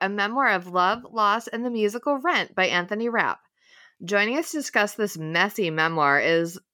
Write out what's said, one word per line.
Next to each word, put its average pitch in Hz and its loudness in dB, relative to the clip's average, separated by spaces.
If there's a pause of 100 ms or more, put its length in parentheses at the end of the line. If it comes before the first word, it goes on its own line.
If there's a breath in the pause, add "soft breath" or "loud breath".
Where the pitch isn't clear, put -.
a 190 0
memoir 214 0
of 180 0
love, 185 0
loss, 220 0
and 233 -4
the 254 -2
musical 233 0
Rent 277 -2
by 185 2
Anthony 208 -2
Rapp. 190 0 (640 soft breath)
Joining 208 0
us 320 -4
to 320 -6
discuss 220 0
this 202 -4
messy 170 0
memoir 156 2
is 165 2 (160)